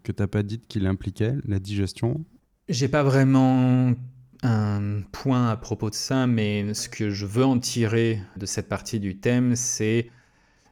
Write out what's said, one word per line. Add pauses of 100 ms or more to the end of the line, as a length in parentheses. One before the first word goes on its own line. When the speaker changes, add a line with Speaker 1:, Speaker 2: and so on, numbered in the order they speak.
Speaker 1:
que
t'as
pas
dites
qui
l'impliquaient, (100)
la
digestion ? (440)
Speaker 2:
J'ai
pas
vraiment (480)
un (100)
point
à
propos
de
ça,
mais
ce
que
je
veux
en
tirer (160)
de
cette
partie
du
thème,
c'est (600)